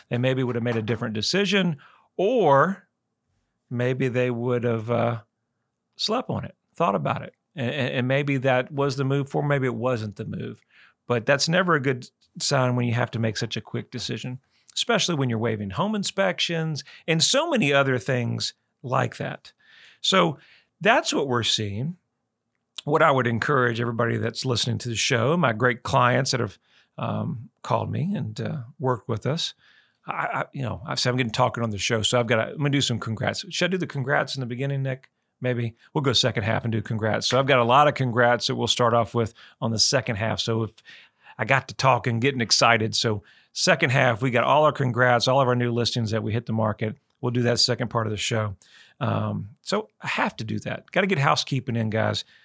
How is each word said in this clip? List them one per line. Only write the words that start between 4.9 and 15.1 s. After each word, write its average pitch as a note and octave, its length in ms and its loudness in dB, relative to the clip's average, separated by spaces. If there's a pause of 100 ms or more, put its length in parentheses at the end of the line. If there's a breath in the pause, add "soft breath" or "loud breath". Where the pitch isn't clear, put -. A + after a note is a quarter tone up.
slept A#3+ 320 -4
on A#2 160 -4
it, - 100 -16 (200)
thought F3+ 200 2
about D3 260 -2
it. - 120 -14 (240)
And, B2 120 -2
and, C#3 260 -2
and B2+ 120 0
maybe C#3 300 0
that B2+ 340 2
was C#3 240 0
the C#3 80 -2
move C3+ 240 0
for D3+ 140 -4
'em, D3 80 -2
maybe C3+ 180 0
it A#2 80 -2
wasn't A2+ 400 -4
the - 80 -10
move. A2+ 400 -10 (440 soft breath)
But A#2 180 0
that's C#3+ 240 4
never F3+ 260 4
a C#3+ 60 0
good B2+ 280 -2 (300)
sign B2+ 380 0
when B2 80 0
you A#2 80 0
have A#2+ 180 0
to A#2+ 80 -4
make A2+ 160 0
such A2+ 220 -6
a G#2+ 40 -6
quick - 300 -10
decision, B2+ 480 -8 (340 soft breath)
especially F#3+ 420 0